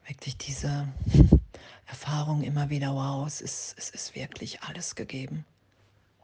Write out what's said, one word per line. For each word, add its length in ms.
Wirklich 300
diese 520
<laughs> 260
Erfahrung 560
immer 280
wieder, 240
wow, 320
es 140
ist, 360
es 140
ist 240
wirklich 480
alles 320
gegeben. 500